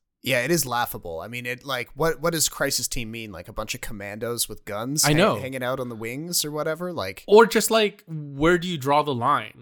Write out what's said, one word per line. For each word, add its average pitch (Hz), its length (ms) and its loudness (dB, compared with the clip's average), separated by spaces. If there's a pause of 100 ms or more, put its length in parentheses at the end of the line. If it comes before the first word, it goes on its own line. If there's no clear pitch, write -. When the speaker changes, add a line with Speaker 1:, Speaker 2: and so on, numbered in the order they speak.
(240)
Speaker 1:
Yeah, 127 180 2
it 131 80 0
is 160 160 4
laughable. 117 540 -2
I 92 80 -10
mean, 120 180 -8
it, 123 200 -6
like, 127 280 -4
what, 156 260 0
what 165 140 2
does 156 160 2
crisis 139 380 0
team 113 240 -2
mean? 113 200 -8
Like, 87 160 -12
a 110 60 -14
bunch 107 220 -6
of 117 60 -12
commandos 110 680 -4
with - 160 -12
guns 120 400 -2
Speaker 2:
I 143 40 6
Speaker 1:
hang-, 151 80 6
Speaker 2:
know. 175 180 6
Speaker 1:
hanging 131 260 -6
out 127 180 -2
on 123 100 -4
the 120 60 -10
wings 131 480 -4
or 151 60 -4
whatever? 156 420 -4
Like 98 360 -4
Speaker 2:
Or 220 180 6
just, 208 240 2
like, 214 380 2
where 151 500 2
do 170 100 -2
you 175 120 -2
draw 143 240 4
the 147 100 0
line? 120 480 0